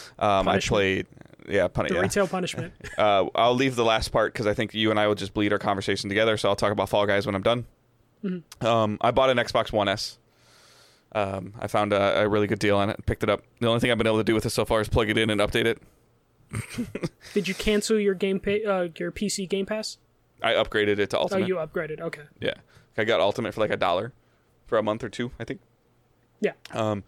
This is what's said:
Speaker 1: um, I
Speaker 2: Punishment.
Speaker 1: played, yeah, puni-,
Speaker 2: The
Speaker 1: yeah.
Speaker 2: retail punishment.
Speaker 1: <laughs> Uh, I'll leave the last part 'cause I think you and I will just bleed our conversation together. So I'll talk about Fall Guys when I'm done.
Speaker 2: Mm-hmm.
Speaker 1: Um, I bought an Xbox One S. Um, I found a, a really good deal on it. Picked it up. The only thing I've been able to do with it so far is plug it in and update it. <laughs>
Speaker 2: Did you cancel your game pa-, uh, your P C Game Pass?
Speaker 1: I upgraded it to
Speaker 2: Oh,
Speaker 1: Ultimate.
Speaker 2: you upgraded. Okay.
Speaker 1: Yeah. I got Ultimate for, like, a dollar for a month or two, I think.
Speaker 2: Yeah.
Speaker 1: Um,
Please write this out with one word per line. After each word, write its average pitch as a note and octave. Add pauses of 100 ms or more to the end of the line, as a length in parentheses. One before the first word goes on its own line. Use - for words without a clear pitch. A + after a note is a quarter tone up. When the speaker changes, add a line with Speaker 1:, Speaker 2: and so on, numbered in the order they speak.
(180)
Speaker 1:
um, -
I -
Speaker 2:
Punishment. G2
Speaker 1:
played, F#2+ (420)
yeah, F#2
puni-, -
Speaker 2:
The F#3+
Speaker 1:
yeah. -
Speaker 2:
retail G3+
punishment. F3+ (120)
Speaker 1:
<laughs> -
Uh, G2+ (100)
I'll A#2+
leave B2+
the A#2
last A2
part A2
'cause A2
I G#2
think G#2
you A2
and G#2+
I G#2+
will G#2
just F#2+
bleed G#2
our G2+
conversation G2
together. G#2+
So G#2+
I'll G2+
talk G#2
about G2+
Fall G#2
Guys G2+
when G2+
I'm F#2+
done. A#2 (580)
Speaker 2:
Mm-hmm. F#3
Speaker 1:
Um, A2
I A#2+
bought C3
an B2
Xbox A#2
One G2+
S. - (920)
Um, G2
I -
found G#2
a, G2+
a G#2+
really G#2
good G2+
deal G2+
on G2+
it. -
Picked -
it G#2+
up. G2+ (160)
The A#2
only A#2
thing B2
I've A#2
been A2+
able A2
to A2
do A2
with A2
it A#2+
so A#2
far A2+
is G#2
plug A2
it A2
in A2
and G#2+
update A2+
it. A#2 (680)
<laughs> -
Speaker 2:
Did G3+
you F#3+
cancel G#3+
your G3+
game G3
pa-, G#3
uh, F#3 (100)
your F3
P G3+
C F#3+
Game F#3+
Pass? G#3+ (440)
Speaker 1:
I A2+
upgraded G#2
it G2+
to -
Speaker 2:
Oh, -
Speaker 1:
Ultimate. F#3+
Speaker 2:
you F#3
upgraded. D#3
Okay. E3 (180)
Speaker 1:
Yeah. - (440)
I A2+
got G#2+
Ultimate G2+
for, -
like, G#2+
a G2+
dollar F#2+ (520)
for A#2+
a G#2+
month G#2+
or A#2
two, A#2+
I A#2
think. C#3 (800)
Speaker 2:
Yeah. F#3 (180)
Speaker 1:
Um, G#2+